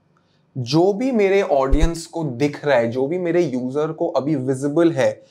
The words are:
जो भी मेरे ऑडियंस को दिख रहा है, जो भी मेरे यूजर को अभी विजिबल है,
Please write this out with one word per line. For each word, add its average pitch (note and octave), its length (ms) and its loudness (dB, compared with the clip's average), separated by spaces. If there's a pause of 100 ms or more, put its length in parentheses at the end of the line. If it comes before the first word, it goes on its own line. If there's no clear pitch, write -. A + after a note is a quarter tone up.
(560)
जो D3 380 2
भी B3+ 180 -2
मेरे G3 300 2
ऑडियंस D3 640 2
को E3 180 -8
दिख C#3+ 420 -4
रहा C#3 120 4
है, A#2 140 2
जो C3 160 -2
भी F3 100 -4
मेरे F3 240 0
यूजर C3+ 500 -2
को D#3+ 180 -4
अभी C#3+ 260 -2
विजिबल C#3+ 560 0
है, A#2+ 400 0